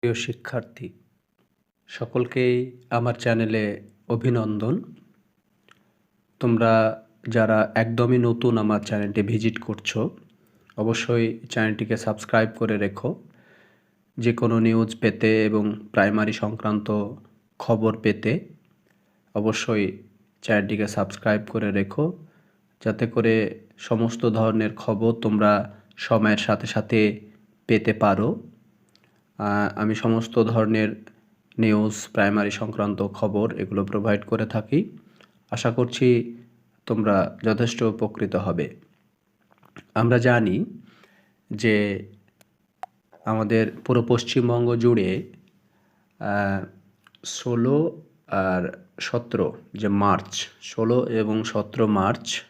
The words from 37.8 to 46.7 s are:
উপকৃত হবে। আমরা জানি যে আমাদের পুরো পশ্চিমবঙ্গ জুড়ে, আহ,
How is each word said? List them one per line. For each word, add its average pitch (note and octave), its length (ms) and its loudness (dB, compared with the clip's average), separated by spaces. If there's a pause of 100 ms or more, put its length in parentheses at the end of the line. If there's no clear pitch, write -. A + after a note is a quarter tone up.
উপকৃত G#2+ 540 -2
হবে। F2 400 -2 (1160)
আমরা A#2+ 240 4
জানি A#2+ 460 4 (840)
যে G#2 580 0 (1160)
আমাদের A2 480 2 (120)
পুরো B2 180 4
পশ্চিমবঙ্গ A#2+ 760 2
জুড়ে, G#2+ 460 2 (960)
আহ, G2+ 460 -2 (600)